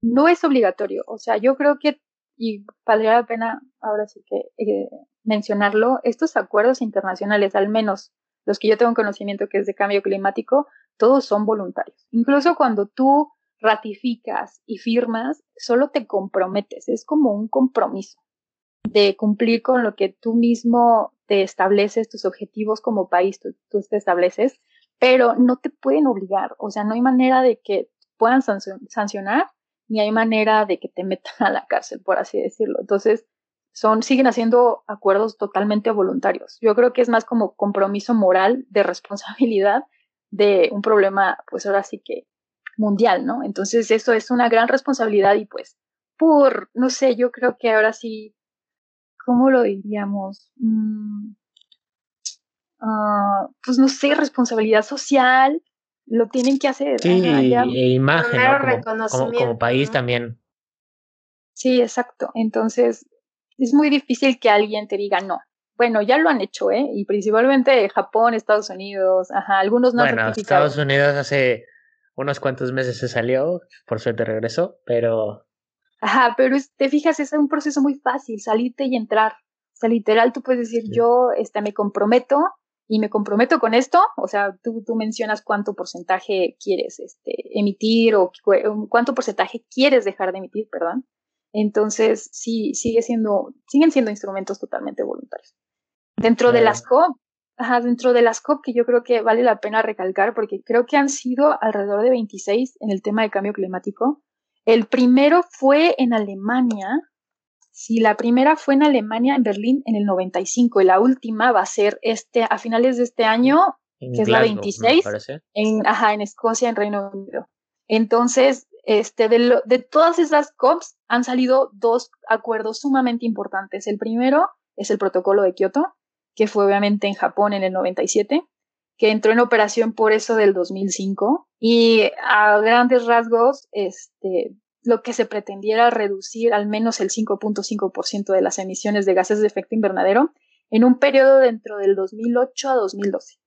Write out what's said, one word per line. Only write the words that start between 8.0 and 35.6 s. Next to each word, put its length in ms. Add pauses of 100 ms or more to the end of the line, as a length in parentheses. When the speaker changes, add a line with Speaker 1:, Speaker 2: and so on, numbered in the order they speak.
Speaker 1:
los 140
que 80
yo 100
tengo 160
conocimiento 560
que 80
es 80
de 80
cambio 300
climático, 640 (300)
todos 280
son 220
voluntarios. 640
Incluso 440
cuando 300
tú 460 (280)
ratificas 1040
y 120
firmas, 680 (120)
solo 340
te 180
comprometes, 840
es 160
como 280
un 140
compromiso 720 (680)
de 280
cumplir 460
con 220
lo 120
que 140
tú 260
mismo 760 (120)
te 160
estableces, 680
tus 160
objetivos 560
como 280
país, 300
tú, 160 (140)
tú 200
te 80
estableces, 640 (400)
pero 360
no 220
te 120
pueden 380
obligar, 520
o 100
sea, 140
no 100
hay 80
manera 400
de 220
que 260 (280)
puedan 240
sancio-, 460
sancionar, 600 (400)
ni 120
hay 120
manera 540
de 140
que 100
te 140
metan 360
a 120
la 160
cárcel, 340
por 160
así 240
decirlo. 380
Entonces, 480 (440)
son, 320
siguen 220
haciendo 600
acuerdos 500
totalmente 540